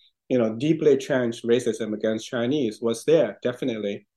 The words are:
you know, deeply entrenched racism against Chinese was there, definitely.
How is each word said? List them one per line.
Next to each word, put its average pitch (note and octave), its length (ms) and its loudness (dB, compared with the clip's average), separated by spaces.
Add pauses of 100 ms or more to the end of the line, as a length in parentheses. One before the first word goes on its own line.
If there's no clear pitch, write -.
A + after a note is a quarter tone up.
(280)
you B2+ 100 2
know, A2+ 180 0
deeply D3+ 380 2
entrenched B2 500 -2
racism A#2 500 0
against A2 320 -2
Chinese A#2+ 560 -2
was A2+ 220 -2
there, C#3+ 380 4
definitely. A2+ 760 -6